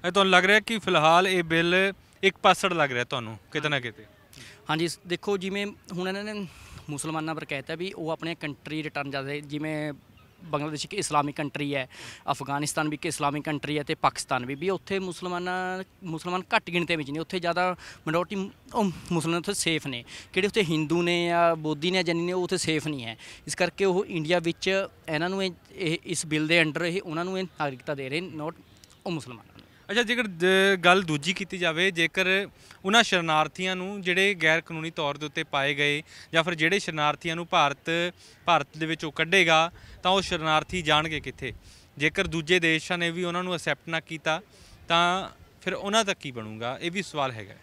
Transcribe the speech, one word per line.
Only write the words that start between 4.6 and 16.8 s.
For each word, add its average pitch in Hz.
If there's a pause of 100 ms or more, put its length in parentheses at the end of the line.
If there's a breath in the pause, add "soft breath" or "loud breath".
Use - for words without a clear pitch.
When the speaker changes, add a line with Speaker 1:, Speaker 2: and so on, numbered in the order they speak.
Speaker 2:
ਹਾਂਜੀ, 160
ਸ-, -
ਦੇਖੋ, 196
ਜਿਵੇਂ 196 (260)
ਹੁਣ 185
ਇਹਨਾਂ 196
ਨੇ 208 (420 loud breath)
ਮੁਸਲਮਾਨਾਂ 156
ਪਰ 156
ਕਹਿ 139
ਤਾ 165
ਵੀ 185
ਉਹ 160
ਆਪਣੇ 165
ਕੰਟਰੀ 151
ਰਿਟਰਨ 143
ਜਾਂਦੇ, 143
ਜਿਵੇਂ 151 (500)
ਬੰਗਲਾਦੇਸ਼ 151
ਇੱਕ -
ਇਸਲਾਮਿਕ 147
ਕੰਟਰੀ 143
ਹੈ, 131 (420 loud breath)
ਅਫਗਾਨਿਸਤਾਨ 143
ਵੀ 151
ਇੱਕ 151
ਇਸਲਾਮਿਕ 147
ਕੰਟਰੀ 151
ਹੈ 147
ਤੇ 156
ਪਾਕਿਸਤਾਨ 131
ਵੀ, 135
ਵੀ 160
ਉੱਥੇ 196
ਮੁਸਲਮਾਨਾਂ, 185 (200)
ਮੁਸਲਮਾਨ 175 (120)
ਘੱਟ 214
ਗਿਣਤੀ 170